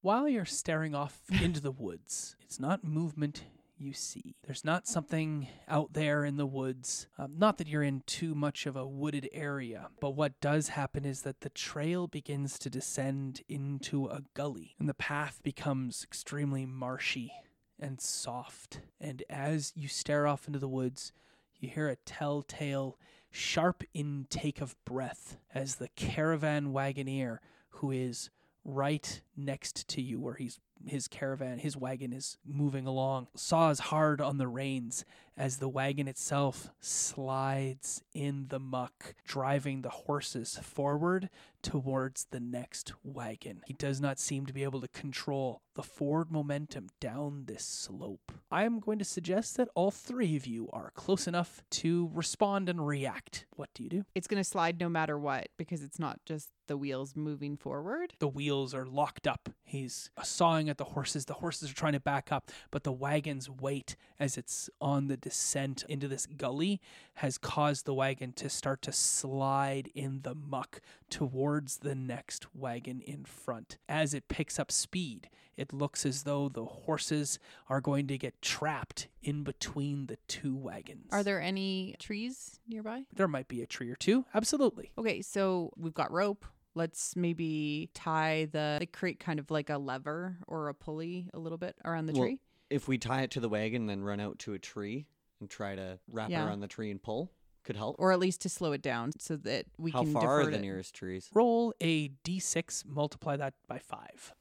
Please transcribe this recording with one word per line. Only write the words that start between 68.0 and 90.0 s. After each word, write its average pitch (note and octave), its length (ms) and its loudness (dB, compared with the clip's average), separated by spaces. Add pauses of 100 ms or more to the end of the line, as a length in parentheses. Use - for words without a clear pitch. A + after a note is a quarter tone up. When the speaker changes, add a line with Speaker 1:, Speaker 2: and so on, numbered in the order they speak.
Speaker 1:
to - 140 -6
start C3+ 340 0
to - 100 -4
slide C3+ 1000 2
in C3+ 280 -4
the D#3+ 120 -4
muck C#3+ 460 -6 (300)
towards C#3 680 0
the C#3 160 -2
next B2+ 600 -6
wagon B2+ 480 -4
in C#3+ 240 -10
front. - 500 -8 (100)
As D3+ 280 4
it C3+ 140 -4
picks - 300 -2
up D3 140 0
speed, D#3+ 560 -2 (300)
it C3+ 160 -4
looks C#3+ 320 0
as C3+ 160 2
though C#3+ 260 2
the A2+ 160 -4
horses D3+ 760 0 (300)
are C3+ 140 4
going C#3+ 240 2
to C3+ 100 -2
get B2+ 240 -6
trapped - 680 -2 (140)
in D3 220 0
between C#3+ 640 -2
the A2+ 100 -6 (100)
two C3+ 300 -2
wagons. - 560 -10
Speaker 2:
Are G3+ 100 4
there G3 200 2
any F#3+ 560 -2
trees A3+ 680 -8
nearby? A3 360 -8 (120)
Speaker 1:
There F#3+ 140 4
might C3+ 200 -2
be A#2+ 120 -4
a A2+ 60 -4
tree A#2+ 240 -6
or C3+ 60 -4
two, B3 280 6 (100)
absolutely. A#3 640 4
Speaker 2:
Okay, A3 240 0
so F#3+ 560 2
we've E3 160 -4
got - 180 0
rope. G3+ 360 2 (280)
Let's - 420 -2
maybe D#3+ 760 0
tie D#3+ 580 2
the, D3+ 300 2
the F3 60 -2
crate - 340 -2
kind D#3 180 0
of C#3+ 120 -6
like D3+ 180 2
a D3+ 80 2
lever D3 640 -4 (100)